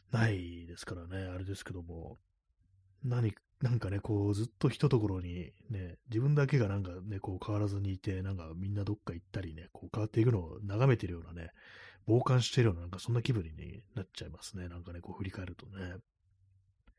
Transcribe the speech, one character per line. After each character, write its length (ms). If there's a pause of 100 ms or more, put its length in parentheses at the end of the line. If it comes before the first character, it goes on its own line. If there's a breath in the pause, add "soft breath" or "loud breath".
(120)
う、 40
な 140
い 360
で 100
す 100
か 100
ら 120
ね、 180
あ 120
れ 80
で 100
す 80
け 80
ど 120
も、 340 (840)
何、 300 (280)
な 100
ん 80
か 100
ね、 100
こ 280
う、 60
ず 100
っ 20 (140)
と 100
一 200
と 100
こ 80
ろ 140
に 300 (180)
ね、 280 (120)
自 100
分 160
だ 120
け 100
が 100
な 100
ん 60
か 80 (120)
ね、 160
こ 220
う、 40
変 80
わ 80
ら 60
ず 120
に 140
い 60
て、 220
な 100
ん 60
か 180
み 140
ん 40
な 100
ど 100
っ 40
か 160
行 100
っ 80
た 100
り 140
ね、 160
こ 160
う、 60
変 80
わ 60
っ 20
て 100
い 60
く 60
の 80
を 240
眺 260
め 80
て 100
る 60
よ 80
う 20
な 100
ね、 160 (580 loud breath)
傍 160
観 180
し 100
て 100
る 60
よ 60
う 20
な、 60
な 60
ん 20
か 100
そ 120
ん 40
な 60
気 120
分 100
に 380 (140)
な 80
っ 80
ち 120
ゃ 40
い 20
ま 120
す 160
ね。 100
な 100
ん 60
か 100
ね、 80
こ 120
う、 40
振 80
り 60
返 140
る 100
と 120
ね。 280 (1040)